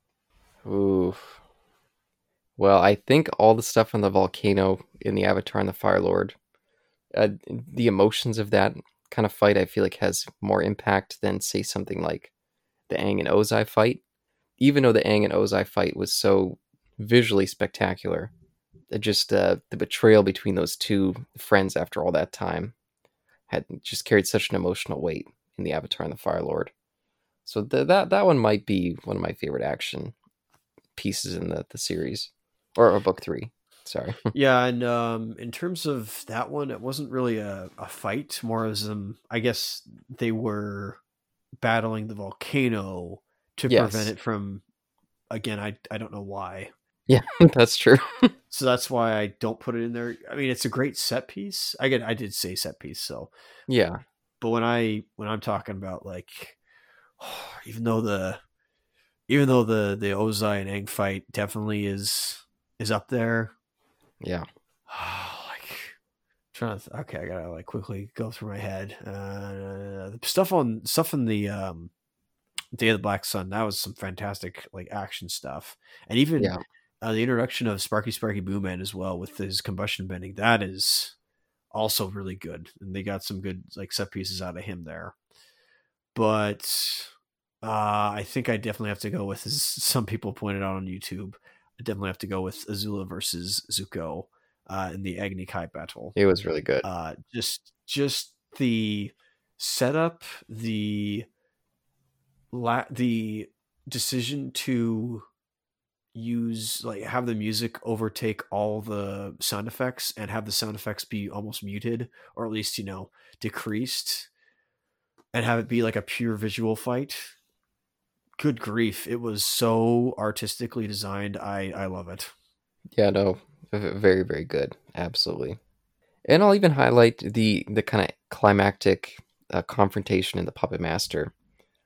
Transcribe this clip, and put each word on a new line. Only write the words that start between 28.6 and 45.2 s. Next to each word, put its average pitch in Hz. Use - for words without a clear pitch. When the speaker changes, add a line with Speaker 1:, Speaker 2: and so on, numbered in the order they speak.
Speaker 1:
be 90
one 101
of 92
my 85
favorite -
action -
pieces 98
in 87
the, 82
the -
series, 82
or, 117
or 101
book 98
three. -
Sorry. -
<laughs> 107
Speaker 2:
Yeah, 131
and, 120
um, 117
in 120
terms 175
of 123
that 113
one, 143
it 110
wasn't 135
really 123
a, 95
a 95
fight, 117
more 113
as, 107
um, 104
I 117
guess -
they 120
were 104
battling 113
the 110
volcano 98
to 135
Speaker 1:
Yes. 113
Speaker 2:
prevent 107
it 107
from, 101